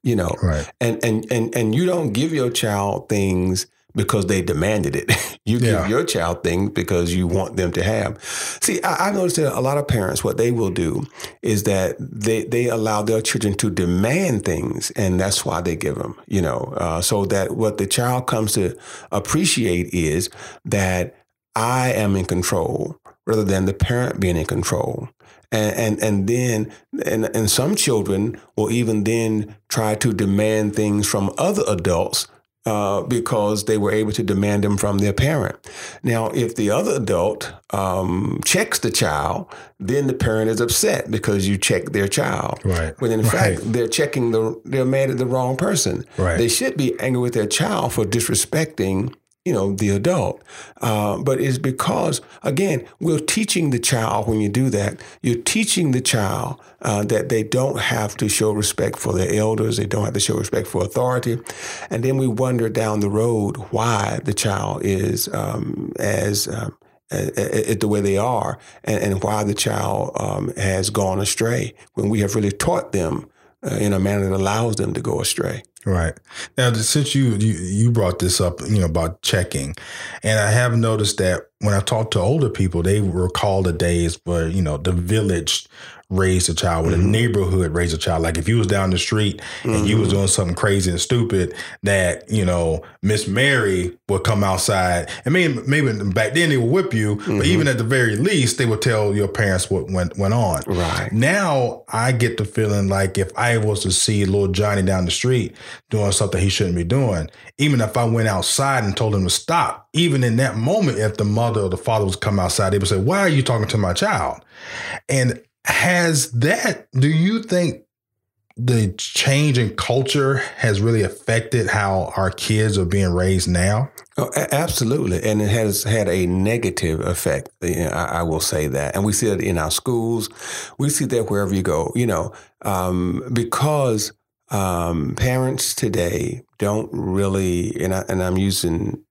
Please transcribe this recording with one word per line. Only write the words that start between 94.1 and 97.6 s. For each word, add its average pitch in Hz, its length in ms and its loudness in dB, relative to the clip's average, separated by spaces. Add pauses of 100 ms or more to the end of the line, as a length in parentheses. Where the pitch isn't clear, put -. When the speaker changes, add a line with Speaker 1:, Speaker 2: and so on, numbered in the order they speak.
Speaker 2:
come 101 220 2
outside. 92 640 0 (160)
And 131 80 0
maybe, 160 340 2
maybe 139 240 2 (200)
back 107 240 0
then 165 160 4
they 135 80 2
would 117 120 2
whip 156 240 2
you, 107 220 2
but 104 80 -8
Speaker 1:
Mm-hmm. 104 200 0
Speaker 2:
even 160 240 4